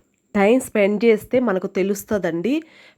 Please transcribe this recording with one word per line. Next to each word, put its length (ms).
టైమ్ 260
స్పెండ్ 440
చేస్తే 360
మనకు 260
తెలుస్తదండి. 960